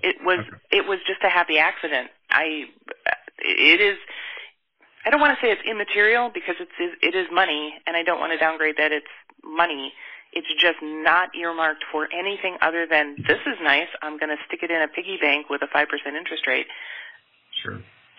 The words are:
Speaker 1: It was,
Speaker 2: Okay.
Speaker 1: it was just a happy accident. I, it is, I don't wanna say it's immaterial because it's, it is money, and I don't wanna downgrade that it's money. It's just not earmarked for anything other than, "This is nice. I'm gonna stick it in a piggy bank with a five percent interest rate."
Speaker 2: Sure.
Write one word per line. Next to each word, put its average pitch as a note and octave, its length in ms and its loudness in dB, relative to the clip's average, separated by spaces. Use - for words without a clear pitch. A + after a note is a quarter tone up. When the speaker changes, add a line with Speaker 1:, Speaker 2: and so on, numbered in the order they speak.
Speaker 1:
It F3+ 200 0
was, F3+ 180 2
Speaker 2:
Okay. - 160 -12
Speaker 1:
it G3 140 4
was F#3+ 220 -2
just F#3+ 160 -4
a G3 60 6
happy F3 280 4
accident. D3+ 520 0
I, D3+ 360 0
it E3 420 6
is, G3+ 160 2
I G#3+ 40 2
don't C#4+ 120 6
wanna C#4+ 200 4
say A#3+ 80 4
it's G3+ 180 0
immaterial G#3+ 640 2
because F3 280 -6
it's, F3 120 -12
it E3+ 140 0
is F#3 160 0
money, D3+ 420 2
and E3+ 100 -2
I E3+ 60 0
don't E3+ 160 0
wanna D#3+ 180 -2
downgrade D#3 400 2
that D3+ 140 2
it's D3 160 -4
money. D#3 480 -2
It's E3 120 -6
just E3+ 220 4
not D#3+ 520 2
earmarked E3 560 -2
for D#3 220 -2
anything F#3+ 480 -4
other E3 260 0
than, D3+ 280 2
"This D3+ 200 4
is B3+ 160 -6
nice. D3+ 240 4
I'm D3+ 160 -8
gonna D3+ 260 -2
stick - 160 -8
it E3+ 80 -4
in E3 100 0
a D#3 80 2
piggy F3+ 320 -6
bank D3 300 2
with C#3+ 140 -4
a C#3+ 100 -6
five D3 140 2
percent C#3+ 280 -6
interest E3 300 -6
rate." C3 220 0
Speaker 2:
Sure. - 180 -10